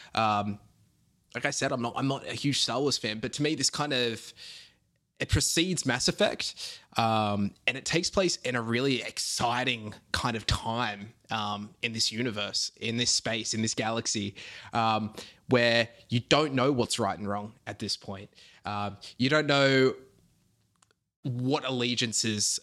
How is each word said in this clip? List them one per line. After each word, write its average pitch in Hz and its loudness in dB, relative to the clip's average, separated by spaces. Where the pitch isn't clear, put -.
um, 104 2
like 120 -4
I 143 0
said, 135 0
I'm 123 0
not, 117 -2
I'm 135 0
not 135 -4
a 123 -6
huge 135 0
Star 123 0
Wars 139 2
fan, 110 -4
but 117 -6
to - -2
me, 151 0
this 135 0
kind 147 -2
of, 120 -2
it - -4
precedes 165 2
Mass 139 0
Effect, - -2
um, 107 2
and 127 0
it 135 -8
takes 170 0
place 185 2
in 123 -2
a 120 0
really 117 0
exciting 120 -2
kind 120 0
of 104 -8
time, 113 -4
um, 104 -4
in 117 -2
this 113 0
universe, 107 -4
in 113 -2
this 120 2
space, 110 -2
in 110 0
this 110 0
galaxy, 113 -2
um, 110 2
where 117 6
you 120 2
don't 147 2
know 131 4
what's 120 0
right 98 0
and 104 -6
wrong 104 -6
at 104 -10
this 104 -4
point. 101 -12
Um, 101 -4
you 127 4
don't 151 4
know 135 6
what 127 0
allegiances 120 0